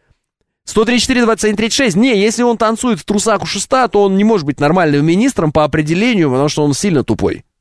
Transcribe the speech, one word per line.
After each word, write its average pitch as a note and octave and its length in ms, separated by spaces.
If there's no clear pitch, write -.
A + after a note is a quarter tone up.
Сто A3 180
тридцать A#3+ 200
четыре B3 180
двадцать A3 220
один G#3+ 120
тридцать G#3+ 180
шесть. A3 220
Не, A3+ 240
если A3 220
он A#3+ 160
танцует A3+ 420
в - 40
трусах G#3 380
у F3 40
шеста, A#3+ 420
то G3+ 140
он G3 140
не G3+ 80
может G#3+ 200
быть C#3 160
нормальным D3+ 460
министром F3+ 460
по D#3 120
определению, D#3+ 640
потому C3+ 180
что D3+ 140
он D3 120
сильно D#3+ 280
тупой. - 440